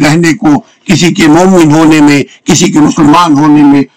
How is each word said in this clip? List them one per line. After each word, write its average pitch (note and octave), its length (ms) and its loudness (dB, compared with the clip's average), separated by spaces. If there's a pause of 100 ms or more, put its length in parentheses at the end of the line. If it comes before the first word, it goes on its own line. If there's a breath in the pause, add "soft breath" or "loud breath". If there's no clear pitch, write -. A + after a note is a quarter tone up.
رہنے D#3+ 300 -2
کو، - 260 -2 (240 soft breath)
کسی E3 300 -2
کے E3 120 -2
مومن E3+ 460 2
ہونے D#3 280 0
میں، C#3+ 220 2 (220 loud breath)
کسی - 280 -2
کے D#3 80 -2
مسلمان D#3 520 0
ہونے D3 300 0
میں C#3+ 200 2 (140)